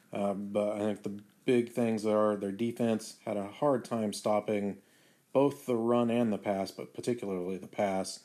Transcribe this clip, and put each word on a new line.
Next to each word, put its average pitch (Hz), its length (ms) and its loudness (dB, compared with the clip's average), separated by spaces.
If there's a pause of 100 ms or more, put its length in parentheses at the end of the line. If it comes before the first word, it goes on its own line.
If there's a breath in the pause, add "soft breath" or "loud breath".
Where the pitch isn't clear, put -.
(120)
Uh, 101 220 -2
but 104 380 -2
I 107 80 -4
think 107 240 -2
the 101 180 -6 (240)
big 120 260 4
things 113 320 0
are 107 320 4
their 98 160 -4
defense 113 760 -2
had 104 120 -2
a 98 100 -4
hard 135 380 0
time 110 260 -2
stopping 104 640 0 (560 soft breath)
both 139 340 2
the 123 80 2
run 117 340 4
and 117 240 2
the 95 60 -2
pass, 95 320 -2
but - 240 -14
particularly 92 600 -4
the 95 100 -12
pass. 95 560 -2